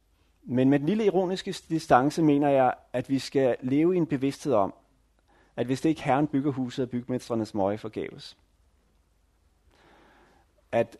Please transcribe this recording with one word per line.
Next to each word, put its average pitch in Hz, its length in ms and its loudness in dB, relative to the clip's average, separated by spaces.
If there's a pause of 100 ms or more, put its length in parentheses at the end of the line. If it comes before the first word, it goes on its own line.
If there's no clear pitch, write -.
(440)
Men 131 260 2
med 143 100 4
den 147 80 -2
lille 214 180 0
ironiske 185 460 -2
distance 151 720 0
mener 143 260 4
jeg, 131 240 4 (200)
at 123 160 -4
vi 135 100 0
skal 131 420 0
leve 151 340 2
i - 20 0
en 160 100 0
bevidsthed 139 460 -2
om, 98 200 2 (800)
at 120 100 -2
hvis 127 160 -2
det 160 80 2
ikke 151 120 -2
Herren 147 260 2
bygger 139 240 0
huset, 127 320 -4
er 120 40 -2
bygmestrenes 120 640 -6
møje 101 240 0
forgæves. - 600 -10 (2250)
At, 113 280 0